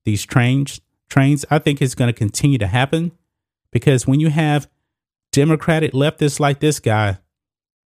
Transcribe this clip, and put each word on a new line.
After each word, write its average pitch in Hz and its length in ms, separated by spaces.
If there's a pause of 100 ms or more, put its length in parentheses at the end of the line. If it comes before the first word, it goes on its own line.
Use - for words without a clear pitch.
these 104 200
trains, 131 560 (300)
trains. 143 400
I 151 80
think 147 240
it's 127 120
gonna 120 200
continue 135 420
to 107 100
happen 139 460 (580)
because 127 360
when 135 140
you 156 100
have 147 360 (640)
Democratic 156 640
leftists 147 480
like 143 200
this 151 200
guy, 107 380 (800)